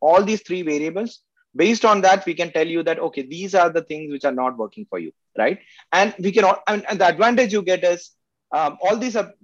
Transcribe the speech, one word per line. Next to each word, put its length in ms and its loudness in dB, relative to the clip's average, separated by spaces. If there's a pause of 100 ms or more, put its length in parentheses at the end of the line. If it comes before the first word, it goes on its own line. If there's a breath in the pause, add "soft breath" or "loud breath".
All 220 4
these 180 -2
three 200 -6
variables, 600 -4 (340)
based 280 2
on 180 4
that, 240 4
we 100 -4
can 160 -4
tell 160 0
you 160 -4
that, 160 -2
okay, 240 -6
these 320 -6
are 140 6
the 120 -2
things 300 -10
which 140 -6
are 80 0
not 240 -2
working 320 -10
for 100 -6
you, 120 -12 (260)
right? 220 0 (320 soft breath)
And 280 2
we 120 -2
can, 140 4
al-, 220 2
and, 220 -2
and 100 -4
the 80 4
advantage 460 2
you 80 0
get 220 -2
is, 280 -2 (400)
um, 300 -2
all 160 0
these 180 -6
are, 160 -4 (120)